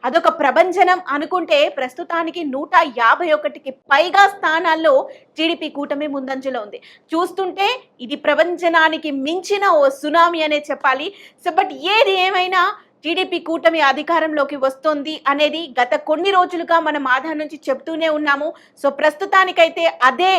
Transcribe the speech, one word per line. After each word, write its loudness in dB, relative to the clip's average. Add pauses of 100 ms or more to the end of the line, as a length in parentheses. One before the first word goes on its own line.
అదొక 2 (120)
ప్రభంజనం 2 (180)
అనుకుంటే -2 (180)
ప్రస్తుతానికి -6 (120)
నూట -8 (320)
యాభై 2
ఒకటికి -8 (200)
పైగా 6 (100)
స్థానాల్లో 2 (420)
టీడీపీ -2
కూటమి -6
ముందంజలో -6
ఉంది. -18 (320)
చూస్తుంటే -2 (380)
ఇది -8 (100)
ప్రభంజనానికి 2 (180)
మించిన -4 (160)
ఓ 4 (140)
సునామీ 2
అనే 0 (100)
చెప్పాలి. -2 (360)
So, -2
but 2 (240)
ఏది 4 (140)
ఏమైనా 0 (440)
టీడీపీ -4
కూటమి 0
అధికారంలోకి 0
వస్తోంది -4 (160)
అనేది 0 (180)
గత 2 (140)
కొన్ని 0
రోజులుగా 2
మనం -2 (120)
ఆధార్ -4
నుంచి -10 (120)
చెప్తూనే -4
ఉన్నాము. 0 (340)
So 0 (100)
ప్రస్తుతానికైతే 2 (260)
అదే 2